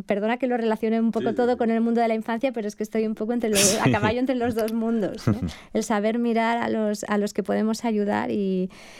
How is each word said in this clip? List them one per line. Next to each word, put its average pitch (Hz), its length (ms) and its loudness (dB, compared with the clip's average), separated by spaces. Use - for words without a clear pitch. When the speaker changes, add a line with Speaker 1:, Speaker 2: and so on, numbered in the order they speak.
Speaker 1:
perdona 214 300 0
que 254 100 -2
lo 247 100 0
relacione 226 440 0
un 226 100 2
poco 233 200 0
Speaker 2:
Sí, 214 40 -2
Speaker 1:
todo 247 140 2
Speaker 2:
sí, 247 60 2
sí. 240 40 -4
Speaker 1:
con 233 140 2
el 226 80 2
mundo 233 220 2
de 226 40 2
la 226 80 2
infancia, 226 380 -2
pero 214 160 -4
es 208 80 -10
que 214 80 -4
estoy 220 200 0
un 214 120 -2
poco 220 160 -4
entre 240 180 0
los, 202 80 4
Speaker 2:
<laughs> - 0 -
Sí. 202 240 4
Speaker 1:
a - 80 4
caballo 220 300 2
entre 262 160 0
los 240 180 0
dos 220 180 -2
mundos, 226 540 -2
¿no? 107 140 0
Speaker 2:
<laughs> - 160 -20
Speaker 1:
El 214 100 0
saber 220 380 0
mirar 233 380 2
a 226 100 -2
los, 214 400 0
a 208 100 0
los 208 160 0
que 208 80 -2
podemos 214 420 0
ayudar 208 460 0
y, 190 400 0